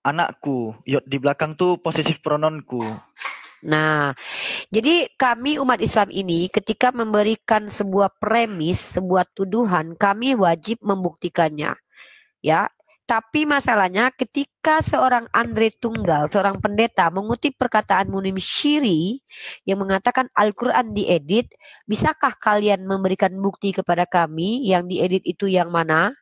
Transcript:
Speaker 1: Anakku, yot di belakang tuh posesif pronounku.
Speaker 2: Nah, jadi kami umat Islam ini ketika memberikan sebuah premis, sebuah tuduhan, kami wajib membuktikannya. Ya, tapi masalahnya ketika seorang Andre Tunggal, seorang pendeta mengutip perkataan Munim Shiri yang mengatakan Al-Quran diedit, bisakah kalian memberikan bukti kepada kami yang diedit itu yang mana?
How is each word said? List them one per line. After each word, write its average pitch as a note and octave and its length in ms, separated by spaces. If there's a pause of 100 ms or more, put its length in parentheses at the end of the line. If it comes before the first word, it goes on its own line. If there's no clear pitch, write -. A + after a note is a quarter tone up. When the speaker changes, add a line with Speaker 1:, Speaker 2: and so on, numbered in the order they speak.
Speaker 1:
Anakku, C3+ 800
yot C3+ 200
di C#3 140
belakang C#3+ 380
tuh F3+ 220
posesif D#3 420
pronounku. D3+ 640 (800)
Speaker 2:
Nah, D3+ 480 (560)
jadi C4+ 420
kami B3+ 460
umat B3+ 240
Islam G#3 320
ini F3+ 340
ketika B3 460
memberikan G#3+ 720
sebuah G3 480
premis, G#3+ 640 (160)
sebuah F#3 400
tuduhan, F#3 640
kami A3+ 400
wajib F3+ 420
membuktikannya. E3+ 920 (680)
Ya, D#3+ 300 (360)
tapi C4+ 400
masalahnya A#3 680
ketika D#4 680
seorang B3+ 480
Andre A3+ 420
Tunggal, F#3 580
seorang G3 280
pendeta G3+ 520
mengutip G3 480
perkataan G3+ 480
Munim F#3+ 320
Shiri A3+ 800 (440)
yang G3 200
mengatakan G3+ 500
Al-Quran A3 640
diedit, F3+ 560 (360)
bisakah B3+ 520
kalian G#3 480
memberikan F#3+ 500
bukti G3 380
kepada F3+ 320
kami F3 580
yang F3+ 220
diedit F#3 360
itu F3+ 240
yang F3+ 240
mana? E3 520